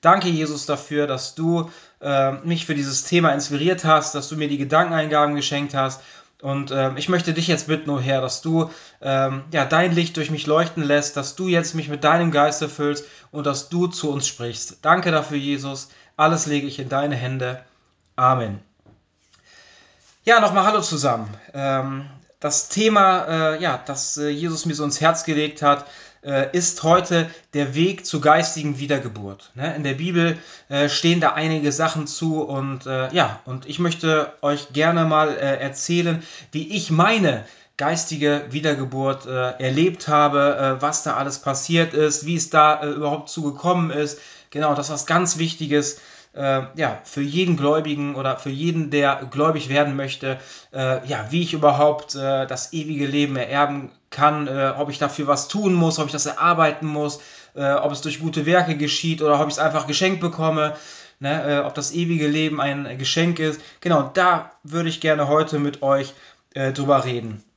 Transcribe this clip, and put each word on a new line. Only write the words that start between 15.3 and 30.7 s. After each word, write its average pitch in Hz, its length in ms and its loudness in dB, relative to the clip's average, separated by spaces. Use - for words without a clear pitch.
Jesus. 139 520 -6
Alles 160 280 2
lege 143 220 -2
ich 131 120 -10
in 127 100 -10
deine 139 260 -2
Hände. 127 440 -6
Amen. 117 420 2
Ja, 226 160 8
nochmal 196 260 4
hallo 214 160 4
zusammen. 131 480 -2
Ähm, 135 520 -2
das - 300 -2
Thema, 196 580 4
äh, 160 340 0
ja, 143 240 -2
das, - 320 -6
äh, 147 120 -2
Jesus 160 360 -4
mir 165 80 0
so 147 100 -4
ins 143 160 -2
Herz 160 240 4
gelegt 151 380 -2
hat, 143 240 4
äh, 139 280 0
ist 175 300 -2
heute 170 480 4
der 135 220 -2
Weg 175 320 0
zur 147 140 -4
geistigen 151 580 4
Wiedergeburt. 117 720 -6
Ne? 147 220 -6
In 151 80 -6
der 139 100 -2
Bibel, 170 460 0
äh, 143 220 2